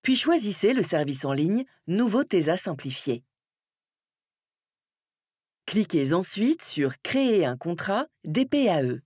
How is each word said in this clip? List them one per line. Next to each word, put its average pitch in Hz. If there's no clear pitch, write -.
puis 262
choisissez 247
le 247
service 147
en 139
ligne 185
Nouveau 226
tesa 165
simplifié. 135
Cliquez 165
ensuite 214
sur 139
Créer 226
un 123
contrat 196
D 190
P 277
A 156
E. 127